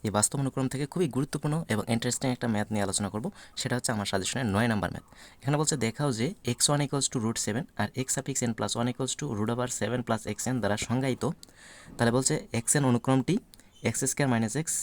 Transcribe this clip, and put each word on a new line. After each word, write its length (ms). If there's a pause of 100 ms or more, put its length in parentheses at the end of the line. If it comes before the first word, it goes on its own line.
এই 140
বাস্তব 220
অনুক্রম 280
থেকে 180
খুবই 220
গুরুত্বপূর্ণ 480 (180)
এবং 100 (120)
ইন্টারেস্টিং 400
একটা 180
ম্যাথ 200
নিয়ে 140
আলোচনা 260
করব, 120 (300)
সেটা 220
হচ্ছে 180
আমার 160
সাজেশনের 440
নয় 160
নাম্বার 220
ম্যাথ। 120 (360)
এখানে 200
বলছে, 140 (100)
দেখাও 240 (100)
যে 80 (240)
এক্স 180
ওয়ান 160
equals 280
to 120
root 200
seven 180 (180)
আর 60 (180)
x 100
suffix 200 (140)
n 80
plus 140 (100)
one 100
equals 280
to 60 (120)
root 180
over 120 (140)
seven 260
plus 140 (160)
xn 240
দ্বারা 160 (100)
সংজ্ঞায়িত। 360 (760)
তাহলে 200
বলছে, 160 (260)
এক্স 180
এন 140
অনুক্রমটি 460 (520)
এক্স 120 (100)
স্কয়ার 220
মাইনাস 280
এক্স 200